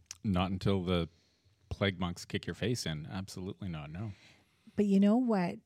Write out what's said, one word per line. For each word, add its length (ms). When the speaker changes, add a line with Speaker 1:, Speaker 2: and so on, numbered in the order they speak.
Speaker 1:
Not 300
until 320
the 240
plague 280
monks 280
kick 200
your 100
face 300
in. 200
Absolutely 640
not, 200
no. 220
Speaker 2:
But 100
you 140
know 160
what 500